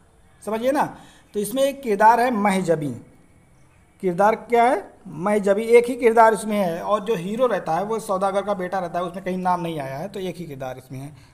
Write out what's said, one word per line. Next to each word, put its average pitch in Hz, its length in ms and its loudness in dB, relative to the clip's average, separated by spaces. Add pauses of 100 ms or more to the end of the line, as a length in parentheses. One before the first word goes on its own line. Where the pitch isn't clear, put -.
(460)
समझिए 226 260 -2
ना। 247 260 -2 (360)
तो 208 60 -6
इसमें 208 240 -2
एक 277 180 0
किरदार 220 380 4
है 247 120 2
महजबी। 175 640 0 (1040)
किरदार 190 340 2
क्या 233 280 2
है? 285 300 0 (140)
महजबी, 196 540 0
एक 233 240 6
ही 254 100 -4
किरदार 226 380 6
इसमें 208 240 -2
है। 180 260 -2
और 202 160 -2
जो 208 160 -4
हीरो 208 320 0
रहता 180 280 -2
है, 180 80 -2
वो 220 160 -4
सौदागर 196 420 -2
का 202 120 -4
बेटा 185 260 -6
रहता 175 200 -6
है, 180 60 -4
उसमें 180 180 -10
कहीं 185 140 -4
नाम 180 240 -2
नहीं 165 180 -6
आया 135 180 -8
है, 180 120 -10
तो 202 100 -12
एक 180 160 -8
ही 170 100 -12
किरदार 131 320 -12
इसमें 131 220 -16
है। 143 160 -16 (180)